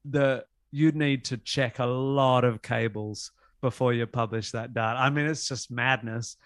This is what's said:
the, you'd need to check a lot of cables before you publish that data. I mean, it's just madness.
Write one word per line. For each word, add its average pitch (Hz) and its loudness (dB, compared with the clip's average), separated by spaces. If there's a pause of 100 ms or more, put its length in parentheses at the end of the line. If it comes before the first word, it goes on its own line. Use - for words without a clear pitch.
the, 135 0 (260)
you'd 151 4
need 143 0
to 123 -6
check 123 -2
a 120 0
lot 127 4
of 117 2
cables 107 -4 (300)
before 127 0
you 117 0
publish 113 -4
that 120 -8
data. 117 -2
I 131 4
mean, 147 0
it's 151 -4
just - -8
madness. 120 -2